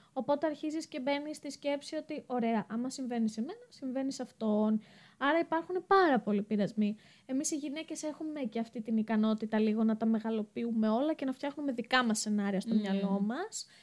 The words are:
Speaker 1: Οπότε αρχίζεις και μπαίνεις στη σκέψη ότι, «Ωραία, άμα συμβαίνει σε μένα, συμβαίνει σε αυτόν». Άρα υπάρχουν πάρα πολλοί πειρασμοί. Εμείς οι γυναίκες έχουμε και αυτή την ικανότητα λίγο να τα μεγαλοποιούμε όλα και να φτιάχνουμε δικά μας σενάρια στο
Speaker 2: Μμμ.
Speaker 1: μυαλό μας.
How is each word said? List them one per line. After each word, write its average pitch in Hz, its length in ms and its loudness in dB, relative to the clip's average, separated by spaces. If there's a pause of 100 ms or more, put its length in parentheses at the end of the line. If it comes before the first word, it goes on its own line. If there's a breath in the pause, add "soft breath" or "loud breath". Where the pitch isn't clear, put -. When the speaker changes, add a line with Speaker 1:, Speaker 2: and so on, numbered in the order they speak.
(120)
Speaker 1:
Οπότε 285 340 0
αρχίζεις 311 400 -4
και 302 140 -8
μπαίνεις 285 360 -2
στη 285 140 -10
σκέψη 285 460 -4
ότι, 302 300 -8
«Ωραία, 226 440 0
άμα 240 200 -4
συμβαίνει 240 380 -2
σε 220 120 -4
μένα, 359 180 -6 (100)
συμβαίνει 269 440 -4
σε 262 100 -8
αυτόν». 214 580 0 (380 loud breath)
Άρα 285 200 4
υπάρχουν 339 480 -2
πάρα 339 340 6
πολλοί 208 220 0
πειρασμοί. 208 540 0 (300 loud breath)
Εμείς 269 240 -2
οι 330 60 -2
γυναίκες 302 460 -6
έχουμε 302 380 -6
και 233 180 -2
αυτή 233 240 -4
την 226 140 0
ικανότητα 220 600 2
λίγο 220 260 4
να 220 120 4
τα 226 100 0
μεγαλοποιούμε 220 840 0
όλα 277 260 2
και 285 100 -6
να 262 80 -2
φτιάχνουμε 285 400 -4
δικά 247 320 2
μας 220 160 2
σενάρια 202 400 0
στο 220 140 -2
Speaker 2:
Μμμ. 214 60 4
Speaker 1:
μυαλό 196 400 0
μας. 269 460 -4 (160 soft breath)